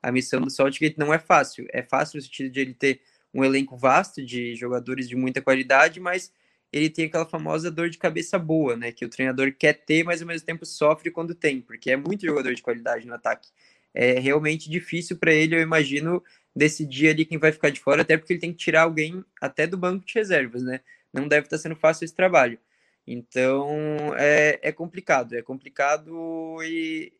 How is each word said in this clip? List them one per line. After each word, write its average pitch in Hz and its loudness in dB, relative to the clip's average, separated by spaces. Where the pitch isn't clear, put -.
A 127 -4
missão 127 -2
do 131 -2
Southgate 139 0
não 151 0
é 165 2
fácil. 147 2
É 123 -6
fácil - -2
no 143 -10
sentido 135 -10
de 127 -6
ele 131 -4
ter 135 0
um 131 2
elenco 135 0
vasto 135 2
de 120 -6
jogadores 123 -6
de 120 -8
muita 131 -2
qualidade, 135 4
mas 180 -6
ele 151 0
tem 160 -4
aquela 165 -2
famosa 160 -6
dor 165 -4
de 165 -16
cabeça 170 -2
boa, 156 0
né, 120 -8
que 127 -10
o 117 -8
treinador 131 -2
quer 151 4
ter, 160 0
mas 170 -4
ao 170 -12
mesmo 170 -8
tempo 165 -8
sofre 151 0
quando 165 -8
tem, 143 -2
porque - -8
é 131 4
muito 180 -6
jogador 143 -2
de - -12
qualidade 120 -4
no 120 -14
ataque. - -6
É 127 4
realmente 151 0
difícil 170 -6
pra 165 4
ele, 160 4
eu 165 2
imagino, 160 0
decidir 147 2
ali 156 2
quem 160 -8
vai 156 4
ficar 156 0
de 135 -10
fora, 151 2
até 160 4
porque 156 -4
ele 175 -4
tem 170 -6
que 165 -14
tirar 160 4
alguém 165 -4
até 143 -2
do 180 -6
banco 180 -4
de - -14
reservas, 143 0
né? 127 -6
Não 135 -4
deve 147 4
tá 160 -6
sendo 160 -8
fácil 160 2
esse - -16
trabalho. 151 4
Então, 127 -2
é, 151 4
é 156 -4
complicado, 156 -2
é 117 -6
complicado 143 -4
e 160 -8